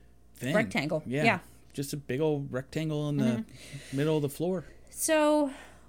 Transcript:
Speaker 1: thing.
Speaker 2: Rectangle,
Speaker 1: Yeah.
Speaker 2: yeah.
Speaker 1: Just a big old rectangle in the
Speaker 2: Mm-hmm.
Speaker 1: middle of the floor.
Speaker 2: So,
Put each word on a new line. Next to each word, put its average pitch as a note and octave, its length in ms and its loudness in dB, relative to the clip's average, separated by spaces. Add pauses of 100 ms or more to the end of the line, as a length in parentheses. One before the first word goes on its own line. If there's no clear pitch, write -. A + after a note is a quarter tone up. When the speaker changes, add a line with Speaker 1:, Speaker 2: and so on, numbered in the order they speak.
(360)
Speaker 1:
thing. C3+ 180 -2
Speaker 2:
Rectangle, D3+ 520 0
Speaker 1:
Yeah. C#3 180 0
Speaker 2:
yeah. G#3 140 4 (340)
Speaker 1:
Just C#3+ 200 -6
a D3+ 40 -4
big C#3 240 -4
old C#3+ 320 0
rectangle D3+ 560 -4
in D3 100 0
the C#3+ 60 4
Speaker 2:
Mm-hmm. - 720 -4
Speaker 1:
middle D#3 200 4
of D3 60 0
the C#3+ 60 0
floor. E3+ 360 -2 (260)
Speaker 2:
So, D4+ 640 4 (360)